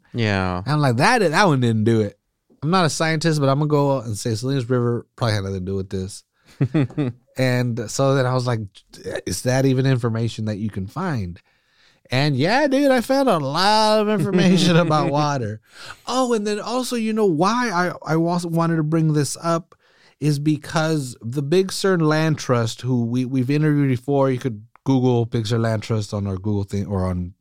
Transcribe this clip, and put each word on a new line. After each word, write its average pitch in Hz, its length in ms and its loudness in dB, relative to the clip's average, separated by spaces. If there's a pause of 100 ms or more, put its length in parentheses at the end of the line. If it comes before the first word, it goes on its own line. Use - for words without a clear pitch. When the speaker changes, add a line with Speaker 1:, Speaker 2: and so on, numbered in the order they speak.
(140)
Speaker 1:
Yeah. 95 440 0
Speaker 2:
And 104 100 -6
I'm 151 120 2
like, 127 160 2
"That, 214 240 4
that 180 260 4
one 139 140 2
didn't 113 240 2
do 113 160 4
it." 104 180 -4 (440)
I'm 143 80 -4
not 185 140 2
a 147 60 2
scientist, 160 500 0
but 135 80 2
I'm 135 100 2
gonna 151 100 0
go 143 320 2
and 110 180 -8
say 117 160 -4
Salinas 123 340 -2
River 120 380 0 (100)
probably 113 180 0
had 98 100 -2
nothing 98 160 -6
to 90 40 -8
do 98 120 -4
with 95 140 -6
this. 95 340 -8 (340)
Speaker 1:
<laughs> 139 540 -2 (260)
Speaker 2:
And 123 520 -2
so 135 240 0
then 131 120 2
I 127 80 -2
was 123 120 -2
like, 117 140 -2 (640)
"Is - 180 -6
that 127 220 2
even 131 220 2
information 117 600 -2
that 107 120 -4
you 110 100 -4
can 98 180 -6
find?" 113 540 -6 (720)
And 139 260 0
yeah, 220 300 2
dude, 277 240 2
I 254 100 2
found 269 280 0
a 175 100 2
lot 208 600 2
of 208 80 0
information 185 680 2
Speaker 1:
<laughs> 170 80 4
Speaker 2:
about 147 260 0
water. 139 500 -2 (460)
Oh, 247 280 0
and 208 120 -2
then 208 140 -2
also, 247 360 -4
you 220 160 -2
know 220 120 0
why 202 460 2
I, 175 220 0 (200)
I 160 40 4
was, 170 280 0
wanted 165 320 0
to 160 60 2
bring 160 300 2
this 147 280 0
up 165 340 -2 (440)
is 147 220 0
because 151 840 -2
the 123 180 -6
Big 180 320 0
Sur 190 260 0
Land 156 400 2
Trust, 117 440 -2
who 123 220 0
we, 123 200 -2
we've 131 260 0
interviewed 147 380 2
before, 135 420 0
you 127 100 -2
could 110 260 -6 (180)
Google 127 400 2
Big 117 220 -4
Sur 117 120 -2
Land 113 260 -2
Trust 107 280 -4
on 101 140 -4
our 98 100 -4
Google 101 280 -2
thing 101 220 -4
or 95 200 -2
on 90 340 -4